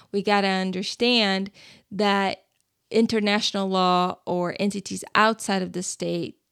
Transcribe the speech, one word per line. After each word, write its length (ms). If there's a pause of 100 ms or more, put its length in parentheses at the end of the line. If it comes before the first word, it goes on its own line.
(120)
We 100
gotta 260
understand 1000 (420)
that 520 (480)
international 760
law 580
or 320
entities 440 (120)
outside 480
of 100
the 80
state 560 (140)